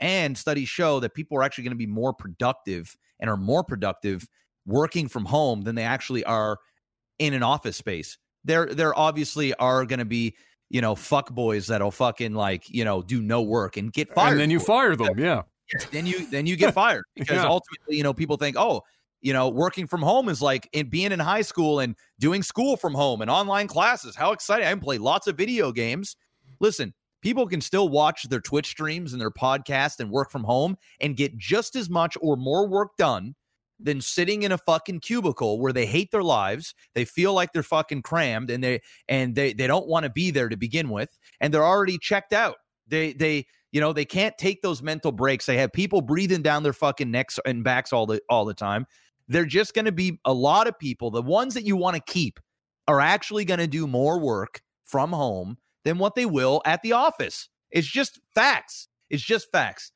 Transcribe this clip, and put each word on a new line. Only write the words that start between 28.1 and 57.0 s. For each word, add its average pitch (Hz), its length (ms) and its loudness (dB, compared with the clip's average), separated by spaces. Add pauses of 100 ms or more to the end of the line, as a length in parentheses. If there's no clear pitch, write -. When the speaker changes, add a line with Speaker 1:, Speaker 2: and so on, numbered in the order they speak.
Speaker 1:
their 123 180 -4
Twitch 147 260 -2
streams 156 460 -8
and 123 80 -8
their 107 100 -4
podcast 139 720 -2
and 110 100 -6
work 135 180 -2
from 127 140 -8
home 131 320 2 (240)
and 147 160 -2
get 139 220 -2
just 135 400 -2
as 208 120 -6
much 170 320 0
or 151 140 2
more 139 320 0
work 202 300 0
done 123 380 0 (440)
than 139 220 -2
sitting 196 420 0
in 202 80 0
a 185 60 2
fucking 165 420 0
cubicle 139 600 0
where 131 140 0
they 123 140 2
hate 165 240 0
their 214 100 0
lives, 123 540 0 (200)
they 117 100 0
feel 190 280 0
like 180 200 0
they're 156 100 -2
fucking 156 400 -2
crammed, 127 480 -2
and 123 120 -4
they, 127 160 0 (280)
and 131 280 0
they, 139 180 2
they 117 140 -2
don't 147 200 2
wanna 160 220 0
be 165 220 -2
there 131 180 0
to 110 80 -6
begin 120 320 -2
with, 110 280 -6 (220)
and 147 140 0
they're 151 120 6
already 185 320 4
checked 196 360 -2
out. 208 240 2 (300)
They, 156 260 -2
they, 151 340 0 (240)
you 147 100 2
know, 151 100 2
they 147 140 -2
can't 214 320 -2
take 190 240 0
those 156 220 -2
mental 156 280 -2
breaks. 131 360 0
They 127 100 2
have 131 160 2
people 190 280 2
breathing 170 420 0
down 147 180 2
their 147 120 0
fucking 139 360 -2
necks 123 340 -2
and 120 200 -2
backs 127 280 0
all 117 140 2
the, 107 240 -2
all 113 160 4
the 107 80 -6
time. 104 320 -2 (420)
They're 170 180 2
just 180 280 0
gonna 220 200 2
be, 175 320 -2
a 135 80 4
lot 151 340 4
of 233 100 -4
people, 120 320 -6
the 117 140 -2
ones 208 320 0
that 240 100 -4
you 202 100 4
wanna 180 260 0
keep, - 380 -2 (480)
are 143 140 6
actually 208 440 2
gonna 175 200 0
do 151 220 -2
more 139 320 2
work 113 420 -2 (220)
from 143 280 0
home 117 460 -4 (280)
than 165 120 0
what 196 160 0
they 247 140 0
will 139 380 2
at 165 180 0
the 226 80 -2
office. 240 580 0 (220)